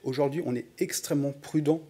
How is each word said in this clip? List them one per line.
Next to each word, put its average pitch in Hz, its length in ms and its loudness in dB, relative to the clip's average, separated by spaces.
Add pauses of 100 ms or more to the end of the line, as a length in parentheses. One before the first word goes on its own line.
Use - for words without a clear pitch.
aujourd'hui, 143 400 0
on 123 100 0
est 120 120 -4 (100)
extrêmement 143 560 0
prudent 156 580 2